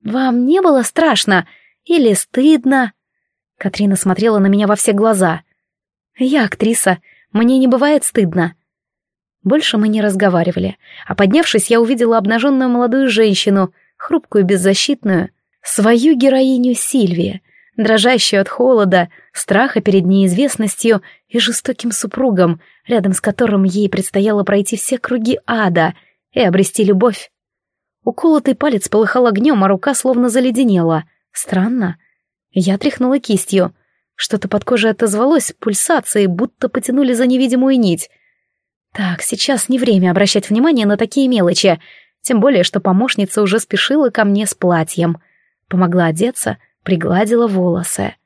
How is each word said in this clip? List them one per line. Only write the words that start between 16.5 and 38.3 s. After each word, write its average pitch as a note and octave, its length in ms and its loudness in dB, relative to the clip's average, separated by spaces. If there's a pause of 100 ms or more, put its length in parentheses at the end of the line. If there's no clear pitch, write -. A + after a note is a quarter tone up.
Сильвию, F#3+ 640 -2 (380)
дрожащую A3 640 2
от G3 80 -4
холода, G3 600 2 (220)
страха A3+ 480 -2
перед F#3+ 260 2
неизвестностью G3+ 960 0 (280)
и A#3+ 100 -2
жестоким A#3 520 -4
супругом, F#3+ 680 0 (260)
рядом G3+ 280 0
с - 80 -4
которым G3+ 420 0
ей F#3+ 260 0
предстояло G3+ 540 -2
пройти G3+ 320 -2
все - 220 -4
круги A#3+ 500 -4
ада F#3 460 0 (440)
и B3+ 40 2
обрести F#3+ 420 0
любовь. G3+ 480 0 (720)
Уколотый C4+ 520 0
палец C4 340 -2
полыхал A3+ 360 0
огнём, A3 380 2
а F#3+ 40 2
рука F#3+ 280 -2
словно B3 340 0
заледенела. G#3+ 760 0 (260)
Странно. F#3+ 680 -4 (540)
Я F#3+ 260 0
тряхнула B3+ 420 -2
кистью. F#3+ 560 -2 (380)
Что-то - 340 -6
под G#3 160 -4
кожей A3 280 0
отозвалось A#3 680 0
пульсацией, G#3+ 680 0
будто G3 420 -4
потянули B3+ 440 -2
за A#3+ 120 0
невидимую B3+ 540 2
нить. F3+ 300 0 (840)